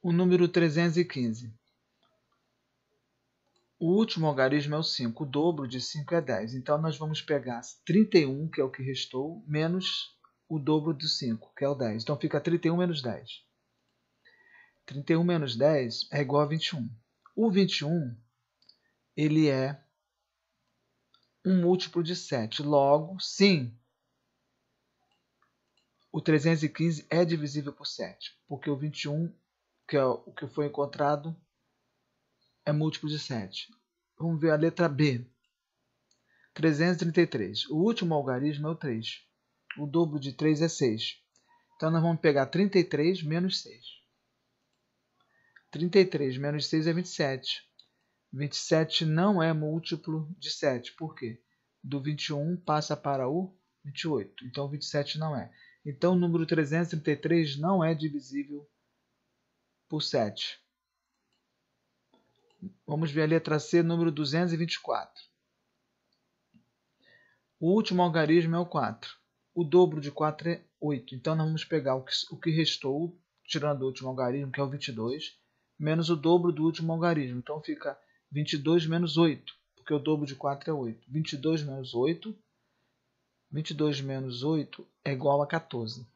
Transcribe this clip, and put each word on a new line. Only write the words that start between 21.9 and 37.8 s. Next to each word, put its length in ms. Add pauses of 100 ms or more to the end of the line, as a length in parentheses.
de 120
sete. 460
Logo, 580
sim, 560 (2250)
o 100
trezentos 400
e 80
quinze 400
é 160
divisível 480
por 120
sete, 520 (100)
porque 220
o 60
vinte 280
e 60
um, 240 (540)
que 100
é 60
o 300
que 140
foi 200
encontrado, 680 (1300)
é 60
múltiplo 380
de 80
sete. 560 (440)
Vamos 220
ver 120
a 40
letra 320
B. 380 (1300)
Trezentos 440
e 20
trinta 220
e 60
três. 420
O 80
último 360